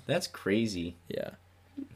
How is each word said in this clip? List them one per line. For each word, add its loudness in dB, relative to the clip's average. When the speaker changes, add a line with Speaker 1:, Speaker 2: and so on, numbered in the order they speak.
Speaker 1:
That's 0
crazy. 2
Speaker 2:
Yeah. -4